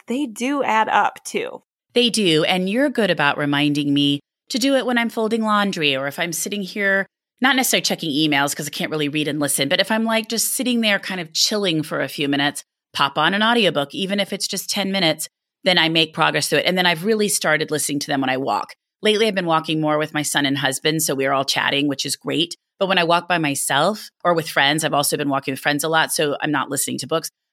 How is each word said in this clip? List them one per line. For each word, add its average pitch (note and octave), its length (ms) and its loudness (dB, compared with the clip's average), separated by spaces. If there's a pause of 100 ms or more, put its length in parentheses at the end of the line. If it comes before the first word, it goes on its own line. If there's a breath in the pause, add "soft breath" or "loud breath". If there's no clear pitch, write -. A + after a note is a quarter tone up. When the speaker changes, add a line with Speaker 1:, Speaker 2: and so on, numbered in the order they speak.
Speaker 1:
they C#4 180 -4
do B3 360 -2
add G#3+ 280 0
up - 340 0
too. - 380 -6 (320)
Speaker 2:
They A#3+ 160 4
do. E3+ 340 4
And F#3 240 0
you're C4 220 2
good G#3 200 0
about D3 280 2
reminding C#3+ 560 0
me C#3+ 260 2 (300)
to C4 80 -2
do C4+ 180 2
it B3+ 80 0
when A#3+ 140 0
I'm A#3 100 0
folding A3 340 -2
laundry G3 540 2
or C3+ 100 -4
if C#3 120 -8
I'm E3+ 160 -4
sitting G3+ 280 -6
here, G3 440 0 (340)
not B3+ 160 4
necessarily A3+ 260 2
checking E3+ 280 -2
emails C#3+ 440 2
'cause D3 140 -8
I - 20 -16
can't - 220 -6
really D3+ 160 -2
read D3+ 180 -2
and D3+ 140 -2
listen, C#3 280 0
but F3+ 120 2
if F#3+ 100 0
I'm, A3 140 0
like, A3 240 -2
just - 260 -2
sitting A#3+ 260 0
there G#3 200 2
kind F#3 200 -6
of D#3+ 120 -10
chilling F#3 500 0
for D3+ 180 -4
a C#3 80 -2
few C#3+ 200 -4
minutes, C#3+ 340 0 (300)
pop C#3+ 260 0
on E3 160 4
an G#3 80 0
audiobook, F3+ 520 2
even G3 260 -2
if F#3+ 120 -4
it's F#3+ 140 -6
just - 240 -8
ten G3 220 -2
minutes, D#3+ 360 0 (360)
then F#3 120 4
I D#3+ 120 4
make D#3+ 260 2
progress D3+ 340 0
through D3+ 120 2
it. - 60 0
And F3+ 120 0
then F3+ 80 2
I've E3+ 180 0
really G#3+ 240 0
started D#3 440 0
listening D3 280 -2
to - 60 -8
them C#3+ 140 -2
when C3 100 0
I C3 60 0
walk. A#2 380 -2 (280)
Lately, G#3+ 240 4
I've G#3 80 0
been F#3 120 -2
walking D#3+ 340 0
more D3+ 180 2
with D3+ 160 -2
my D3+ 80 -2
son C#3+ 240 0
and C#3 120 0
husband, D3+ 440 0
so C#3+ 140 0
we're C3+ 160 2
all C3+ 120 2
chatting, C#3+ 440 0
which C3+ 180 -4
is C3 80 -4
great. C#3+ 400 -4 (240)
But G3 80 0
when F#3 120 2
I E3+ 60 4
walk E3+ 220 2
by F3 120 2
myself D3 680 0 (140)
or F3 120 4
with D#3+ 140 -2
friends, D3+ 360 2
I've D3+ 100 -2
also C#3+ 220 0
been C#3+ 120 -2
walking C#3 220 -2
with C3 100 -6
friends D3 220 0
a E3 60 -2
lot, D#3+ 240 0
so D3 280 0
I'm D3+ 120 -2
not C3+ 180 -2
listening C3 280 -4
to C3 100 -8
books. D#3+ 200 -2 (240)